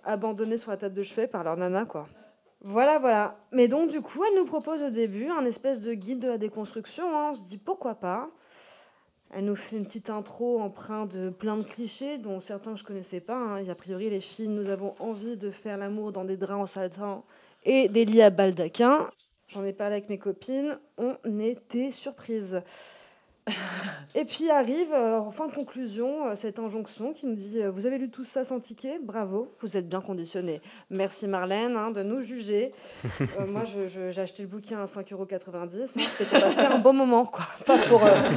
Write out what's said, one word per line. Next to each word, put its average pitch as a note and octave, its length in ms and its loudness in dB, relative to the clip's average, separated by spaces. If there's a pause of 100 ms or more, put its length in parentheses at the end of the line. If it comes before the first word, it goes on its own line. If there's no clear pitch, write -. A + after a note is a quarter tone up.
abandonné G#3+ 520 -2
sur A3+ 140 -8
la G3 60 -4
table G3 180 -6
de G3 80 -4
chevet A3 240 -2
par A3 160 -4
leur E3 140 -2
nana, F3+ 280 0
quoi. D#3 220 -10 (560)
Voilà, B3 360 4
voilà. A3 400 2 (140)
Mais B3 160 6
donc, D4+ 220 2
du D4+ 120 -4
coup, D4 220 -6
elle G#4 120 4
nous F#4 80 6
propose D4 380 -4
au C#4+ 80 0
début A3 400 -2
un D#4 160 0
espèce B3 340 -2
de A3+ 140 -4
guide A3 260 -6
de B3+ 80 -2
la A#3 100 -2
déconstruction, A3 800 -4
hein. D4 140 0
On - 20 -4
se G#3 140 -14
dit, G3 100 -14
pourquoi D#4 360 -4
pas ? A3+ 340 -4 (1040)
Elle F#3+ 120 -4
nous G3+ 120 -2
fait A3 200 -10
une G#3 80 -4
petite G#3+ 260 -12
intro A3+ 500 -2
empreinte G#3+ 540 -6
de F#3 160 -4
plein G#3+ 260 -4
de A3 60 -2
clichés, C4 560 -8
dont G3+ 220 -8
certains G#3 360 -10
je G3+ 60 -14
connaissais F#3 380 -10
pas, A3 160 -6
hein. A3 220 -4
Et F#3+ 100 -6
a F3 60 -6
priori, F#3 340 -6
les G3+ 120 -2
filles, A3 280 -8
nous G#3 220 -2
avons G3 300 -4
envie A3 360 -6
de G3+ 140 -6
faire G3+ 260 -10
l'amour G#3 360 -6
dans F#3+ 120 -6
des F#3+ 120 -4
draps G3 260 -4
en F#3+ 40 -2
satin F#3+ 560 -6 (420)
et B3+ 240 6
des A3+ 180 6
lits A3 160 8
à G#3 80 12
baldaquin. F#3+ 800 4 (380)
J'en G3 160 -8
ai G3 80 -2
parlé G#3 240 -2
avec G3+ 120 -6
mes G3+ 100 -4
copines, C4 600 -4 (180)
on B3+ 200 -2 (240)
était A#3+ 500 -2
surprises. A3 720 -6 (840)
<laughs> F#3 680 -8
Et D#4 100 0
puis D#4+ 260 -2
arrive, D4 420 4
euh, A3+ 260 4
en G#3+ 120 -4
fin D4+ 160 -6
de D4 60 -6
conclusion, C4 720 -4
euh, G#3 100 -4
cette G#3+ 220 -8
injonction A3 540 -8
qui D#4 140 -8
nous A#3 80 -2
dit, G#3 280 -6
euh, « G3+ 100 0
Vous G3 140 -4
avez C4 120 0
lu B3 120 -4
tout B3+ 120 -14
ça C4 220 -4
sans B3+ 160 -6
ticket ? C4 420 -10
Bravo, G#3+ 580 -6
vous G3+ 160 -6
êtes F3 120 -4
bien F#3 120 -4
conditionnés. » F3 600 -6 (300)
Merci F#3+ 360 -4
Marlène, G3 500 -2
hein, A3 140 -2
de G3+ 120 -4
nous A3 180 -2
juger. A3+ 520 -2 (480)
Euh, F#3+ 260 -2
<laughs> - 20 -6
moi, G#3+ 160 -4
je, G3+ 240 -6
je, F#3 220 -8
j'ai F3+ 100 -6
acheté F#3 220 -8
le G3 60 -10
bouquin G#3 340 -8
à G3 40 -6
cinq G3 260 -10
euros F#3+ 140 -6
quatre-vingt-dix, F3+ 680 -8
hein, - 40 -2 (160)
c'était G#3+ 140 0
pour C#4 100 8
passer D4 260 6
un B3+ 120 6
bon A#3+ 140 10
moment, B3 320 6
quoi. - 300 -6
<laughs> - 120 -12
Pas C4+ 120 10 (100)
pour, A3+ 160 10
euh, G3+ 100 12 (220)